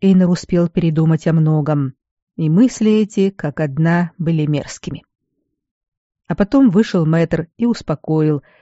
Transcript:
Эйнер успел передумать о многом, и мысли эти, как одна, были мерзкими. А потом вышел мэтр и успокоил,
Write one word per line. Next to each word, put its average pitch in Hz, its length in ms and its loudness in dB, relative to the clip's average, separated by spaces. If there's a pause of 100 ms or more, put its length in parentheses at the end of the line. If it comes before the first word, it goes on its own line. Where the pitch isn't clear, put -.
Эйнер 185 280 4
успел 175 380 0
передумать 160 600 0
о 160 60 2
многом, 151 600 0 (420)
и 160 140 -2
мысли 214 420 2
эти, 202 380 0
как 156 300 -8
одна, 165 580 -2
были 160 280 -2
мерзкими. - 580 -6 (1200)
А 170 80 -6
потом 254 360 2
вышел 180 340 0
мэтр 160 500 -2
и 226 100 -4
успокоил, 156 760 -2 (200)